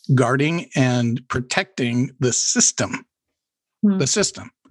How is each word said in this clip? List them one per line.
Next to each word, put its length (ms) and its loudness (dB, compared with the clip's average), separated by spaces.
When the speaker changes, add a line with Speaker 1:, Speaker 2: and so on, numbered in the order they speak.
Speaker 1:
guarding 640 2
and 540 0
protecting 920 -2
the 140 0
system, 720 -2
Speaker 2:
Hmm. 180 2
Speaker 1:
the 80 0
system. 440 -2